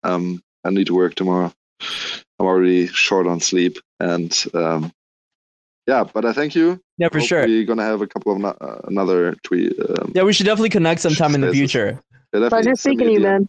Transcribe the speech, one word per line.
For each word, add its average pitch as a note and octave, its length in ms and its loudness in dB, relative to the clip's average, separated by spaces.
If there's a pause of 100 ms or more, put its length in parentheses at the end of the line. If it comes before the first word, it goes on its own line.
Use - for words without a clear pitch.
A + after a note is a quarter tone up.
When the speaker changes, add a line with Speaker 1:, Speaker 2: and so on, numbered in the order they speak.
Speaker 1:
Um, F2+ 400 -4 (220)
I F2+ 60 -2
need G2 180 0
to F2 60 -2
work F2+ 200 2
tomorrow. F2+ 380 0 (280)
I'm - 680 -8
already F#2 420 4
short F#2 400 0
on F2 100 -2
sleep, F2+ 400 0 (220)
and, F2 360 -2 (180)
um, E2 360 -2 (960)
yeah, B2 160 2
but G#2+ 220 -4
I A#2 80 0
thank D3 240 -2
you. F3 240 2 (160)
Speaker 2:
Yeah, E3 140 0
for D#3 100 -2
Speaker 1:
Hope - 80 -2
Speaker 2:
sure. D#3+ 180 2
Speaker 1:
we're A2 180 2
gonna A2+ 200 -2
have G#2+ 180 -2
a G2 60 -6
couple G#2 240 -4
of F#2+ 60 -2
no-, G2+ 220 -4
uh, A1+ 280 -12
another F#2 560 0
tweet. F2 340 0
Um, - 380 -4
Speaker 2:
Yeah, F#3 80 4
we G#3 80 4
should F#3+ 140 0
definitely G#3+ 240 2
connect E3 300 2
sometime D#3 360 2
in C#3 60 2
the C3+ 80 0
Speaker 1:
spaces. C#3 200 2
Speaker 2:
future. A#2+ 320 -2 (300)
Speaker 1:
Yeah, - 80 0
definitely. - 80 2
Speaker 3:
Pleasure A#3 260 2
Speaker 1:
Send C#4 240 0
me B3 60 2
Speaker 3:
speaking - 20 4
Speaker 1:
a - 0 -
Speaker 3:
to A3+ 60 4
you, G#3 80 4
Speaker 1:
D G3 60 4
M. G3 60 2
Speaker 3:
man. G3 160 2